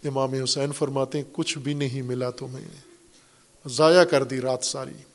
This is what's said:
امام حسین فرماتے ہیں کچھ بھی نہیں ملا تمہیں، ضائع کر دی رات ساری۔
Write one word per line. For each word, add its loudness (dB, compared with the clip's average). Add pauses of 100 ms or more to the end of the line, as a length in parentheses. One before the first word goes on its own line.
امام 0
حسین -2
فرماتے -2
ہیں -4
کچھ -4
بھی -4
نہیں -4
ملا -4
تمہیں، -12 (960)
ضائع 8
کر 2
دی -4
رات -2
ساری۔ -8 (120)